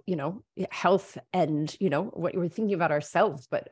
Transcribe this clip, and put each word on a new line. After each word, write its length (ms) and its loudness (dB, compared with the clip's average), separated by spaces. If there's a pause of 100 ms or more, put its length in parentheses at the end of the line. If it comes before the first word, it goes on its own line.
you 100 0
know, 260 -6 (140)
y-, 140 -4
health 460 2 (160)
and, 480 0
you 100 2
know, 140 2
what 300 -4
we're 140 0
thinking 260 -2
about 160 2
ourselves, 600 0
but 220 -4